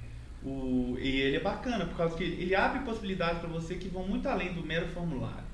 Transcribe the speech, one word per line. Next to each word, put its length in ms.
O, 540
e 100
ele 280
é 40
bacana, 460
por 100
causa 200
que 80
ele 300
abre 300
possibilidades 560
pra 80
você 260
que 140
vão 200
muito 200
além 260
do 100
mero 240
formulário. 640